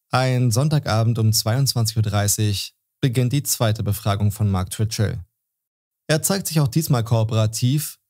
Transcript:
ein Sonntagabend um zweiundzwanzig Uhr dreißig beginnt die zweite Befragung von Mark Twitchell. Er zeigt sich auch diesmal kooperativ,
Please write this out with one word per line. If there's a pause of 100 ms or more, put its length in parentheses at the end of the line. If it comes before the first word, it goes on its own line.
(120)
ein
Sonntagabend
um
zweiundzwanzig
Uhr
dreißig (260)
beginnt
die
zweite
Befragung
von
Mark
Twitchell. (840)
Er
zeigt
sich
auch
diesmal
kooperativ, (100)